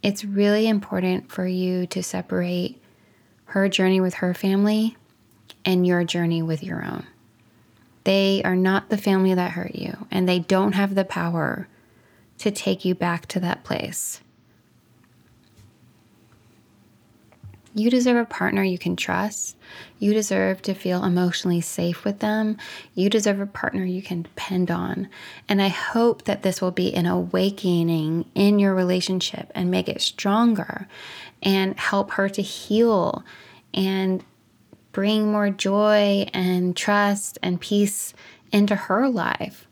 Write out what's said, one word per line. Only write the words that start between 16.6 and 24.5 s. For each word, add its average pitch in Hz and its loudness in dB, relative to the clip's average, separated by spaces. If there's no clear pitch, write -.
You 214 2
deserve 247 4
a 233 0
partner - -2
you 185 -2
can 180 -4
trust. 185 -4
You 208 2
deserve 190 0
to 190 -2
feel 185 -2
emotionally 175 2
safe 175 -4
with 202 -2
them. 214 -2
You 185 2
deserve 208 2
a 202 -4
partner - -4
you 185 -4
can 175 -6
depend 180 -4